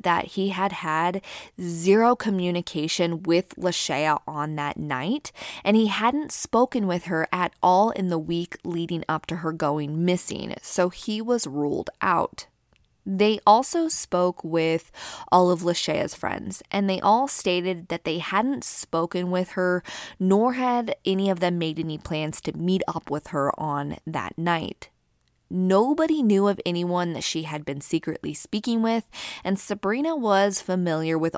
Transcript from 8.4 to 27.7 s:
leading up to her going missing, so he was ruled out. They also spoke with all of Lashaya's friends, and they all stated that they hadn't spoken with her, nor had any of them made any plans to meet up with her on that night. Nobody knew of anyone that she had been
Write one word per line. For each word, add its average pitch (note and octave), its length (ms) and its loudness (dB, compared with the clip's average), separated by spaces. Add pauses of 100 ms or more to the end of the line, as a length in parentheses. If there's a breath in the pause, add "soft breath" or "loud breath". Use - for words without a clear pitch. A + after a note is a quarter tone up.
leading E3+ 460 -4
up D#3 160 -2
to E3+ 120 -6
her D#3+ 140 -4
going D3+ 540 -2
missing, - 560 -2
so - 260 0
he G#3+ 340 -6
was A#3 240 0
ruled C#3+ 440 -2 (100)
out. - 480 0 (580)
They G3+ 400 2
also C#4+ 440 6
spoke F3+ 560 0
with D#3+ 460 0 (380 loud breath)
all F3+ 200 8
of F3 120 2
Lashaya's E3+ 540 0
friends, - 560 -6
and G3 180 0
they F#3+ 120 -2
all A#3 260 4
stated F3+ 640 0
that E3+ 160 -6
they E3 140 -2
hadn't A3+ 440 -2
spoken F3 640 -2
with F3+ 220 0
her, F3+ 320 0 (360 loud breath)
nor G3+ 340 4
had A#3+ 500 0
any F#3+ 260 2
of F3+ 120 0
them F3 160 2
made D#3+ 220 -2
any D#3+ 180 -4
plans D#3 440 -4
to - 140 -4
meet F3+ 320 0
up E3+ 220 -6
with D3 180 -4
her C#3+ 320 -2
on C#3+ 380 -4 (100)
that C#3 300 -8
night. E3+ 520 -4 (600)
Nobody B3+ 760 4
knew G3+ 240 6
of G3+ 180 0
anyone F3 460 0
that D3 140 -6
she D#3+ 180 -4
had D3+ 220 -8
been C#3 160 -6